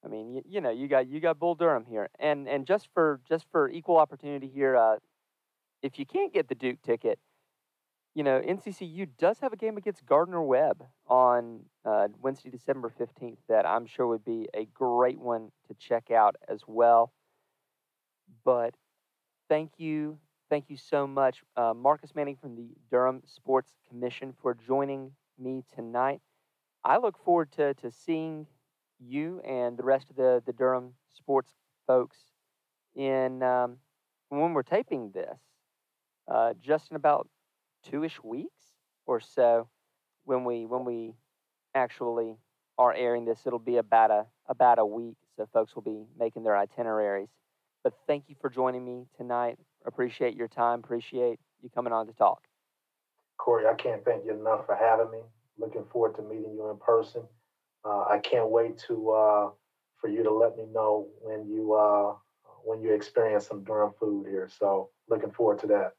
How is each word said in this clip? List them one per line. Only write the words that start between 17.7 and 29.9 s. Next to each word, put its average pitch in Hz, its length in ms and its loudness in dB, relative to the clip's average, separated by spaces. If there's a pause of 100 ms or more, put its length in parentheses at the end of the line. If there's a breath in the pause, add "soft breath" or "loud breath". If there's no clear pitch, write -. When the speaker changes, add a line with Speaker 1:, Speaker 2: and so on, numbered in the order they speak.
Speaker 1:
But 120 320 2 (720)
thank 156 300 0
you, 156 400 -6 (320)
thank 147 200 -2
you 143 60 -14
so 139 320 -2
much, 135 340 0 (140)
uh, 117 180 0
Marcus 143 400 -2
Manning 143 220 -6
from 123 220 -16
the 117 100 -16 (220)
Durham 127 360 0
Sports - 460 -2 (160)
Commission, 123 540 -10
for 123 140 -2
joining 135 560 -4 (280)
me 131 240 -8 (100)
tonight. 120 460 -4 (640)
I 156 140 4
look 226 260 0
forward 170 300 2
to, 143 220 0
to 120 160 -12
seeing 160 540 -6 (540)
you 147 480 -8
and 123 300 -4
the 123 60 -8
rest 135 260 2